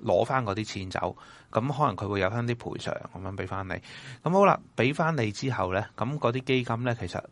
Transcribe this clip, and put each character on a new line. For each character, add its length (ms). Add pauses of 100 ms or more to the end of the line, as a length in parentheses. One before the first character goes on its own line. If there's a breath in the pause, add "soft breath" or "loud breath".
攞 220
返 180
嗰 100
啲 120
錢 240
走， 260 (360 loud breath)
咁 100
可 260
能 80
佢 120
會 120
有 100
返 180
啲 80
賠 220
償 140 (240)
咁 60
樣 160
俾 100
返 200
你。 60 (500 loud breath)
咁 80
好 140
啦， 140 (160)
俾 180
返 240
你 140
之 200
後 200
咧， 160 (100)
咁 220
嗰 140
啲 80
基 220
金 200
咧， 160
其 80
實 240